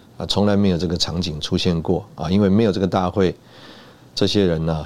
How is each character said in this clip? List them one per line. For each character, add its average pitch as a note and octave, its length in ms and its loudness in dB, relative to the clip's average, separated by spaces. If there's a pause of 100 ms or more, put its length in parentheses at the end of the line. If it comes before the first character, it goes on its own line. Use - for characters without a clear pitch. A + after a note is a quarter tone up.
(160)
啊， E2+ 80 -8
从 F#2+ 220 0
来 G2+ 100 2
没 G2+ 140 2
有 E2+ 80 0
这 E2+ 100 -2
个 E2+ 80 -2
场 E2+ 240 -4
景 E2 180 -6
出 F2+ 200 -4
现 E2+ 240 0
过 E2+ 320 -2
啊， D#2+ 160 -6
因 G2 100 4
为 G2+ 80 4
没 G2+ 160 4
有 G2+ 80 2
这 F#2 80 -2
个 F#2+ 60 0
大 F2+ 240 0
会， F2+ 240 0 (800)
这 - 140 0
些 G2+ 180 2
人 D#2+ 220 0
呢， D#2 180 -4